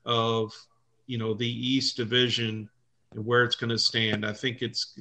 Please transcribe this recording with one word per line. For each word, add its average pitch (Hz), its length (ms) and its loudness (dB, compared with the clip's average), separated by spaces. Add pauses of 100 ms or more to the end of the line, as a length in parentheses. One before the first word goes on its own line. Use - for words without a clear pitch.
of, 113 480 0 (520)
you 127 120 -6
know, 113 160 -2
the 117 160 -2
East 127 480 0
Division 113 720 2 (440)
and 110 120 -8
where 120 180 6
it's 117 140 0
gonna 117 200 -2
stand. 107 480 0
I 107 60 -2
think 117 300 -4
it's - 400 -6